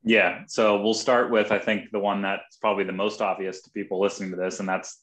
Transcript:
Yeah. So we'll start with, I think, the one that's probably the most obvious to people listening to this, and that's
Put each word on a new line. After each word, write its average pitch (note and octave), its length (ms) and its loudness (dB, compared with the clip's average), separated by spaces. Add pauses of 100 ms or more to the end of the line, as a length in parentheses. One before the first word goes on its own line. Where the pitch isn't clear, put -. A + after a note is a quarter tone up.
Yeah. G#2 440 4
So G#2 340 2
we'll A2 120 2
start B2 360 2
with, A2 220 2
I G2+ 80 2
think, G#2 320 -4
the G#2+ 80 -2
one G2+ 220 0
that's G2 360 -6
probably G2+ 280 0
the F#2+ 80 -6
most G#2 280 -2
obvious F#2+ 420 -4
to - 80 -20
people F#2+ 280 -6
listening G2 320 -2
to F2+ 60 -8
this, F#2 220 -4
and G2 80 -6
that's F#2+ 360 -6